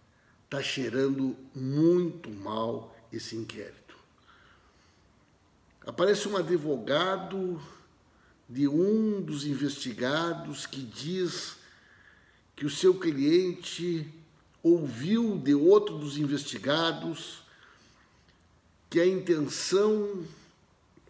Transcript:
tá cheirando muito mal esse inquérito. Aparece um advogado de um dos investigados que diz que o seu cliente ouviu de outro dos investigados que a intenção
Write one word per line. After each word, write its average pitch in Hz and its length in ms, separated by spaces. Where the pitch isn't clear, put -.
tá 139 140
cheirando 135 760
muito 156 760
mal 110 680
esse 113 240
inquérito. 110 600
Aparece 196 420
um 202 80
advogado 170 1200
de 131 180
um 202 540
dos 151 260
investigados 143 1200
que 139 160
diz 156 720
que 143 100
o 147 40
seu 180 280
cliente 165 1120
ouviu 170 760
de 139 160
outro 175 440
dos 147 180
investigados 147 1300
que 165 80
a 175 80
intenção 185 1200